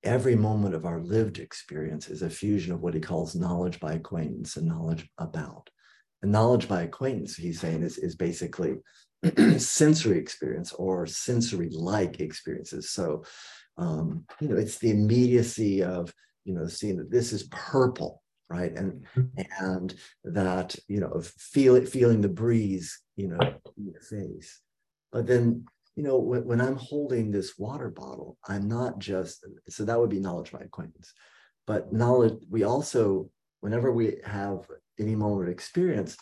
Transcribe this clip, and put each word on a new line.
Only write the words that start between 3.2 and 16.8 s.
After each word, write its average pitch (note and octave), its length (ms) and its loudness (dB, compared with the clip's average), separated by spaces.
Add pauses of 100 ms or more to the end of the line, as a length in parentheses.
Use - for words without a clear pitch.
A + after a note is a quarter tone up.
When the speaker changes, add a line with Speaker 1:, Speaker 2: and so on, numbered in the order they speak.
Speaker 1:
knowledge F2 440 -2
by D#2 140 -6
acquaintance D#2+ 640 -6
and E2 100 -2
knowledge E2 420 -4 (100)
about. D#2+ 500 -10 (540)
And G2+ 100 2
knowledge A2+ 360 4
by F2+ 140 0
acquaintance, A2 540 -4
he's E2+ 240 -6
saying, E3 220 -2
is, - 160 -4
is - 160 -4
basically - 600 -4 (460)
<clears throat> - 360 8
sensory D3+ 600 6
experience D2+ 540 -6
or F#2 340 -2
sensory-like F#2 1120 -2
experiences. - 680 -8
So, E2 340 -4 (540)
um, D#3+ 460 -2 (160)
you D3+ 80 -2
know, G2 80 2
it's - 220 -2
the A2+ 120 2
immediacy A2 920 4
of, F2 300 -4 (320)
you F#2+ 100 -4
know, E2 120 -4
seeing F#2+ 320 -4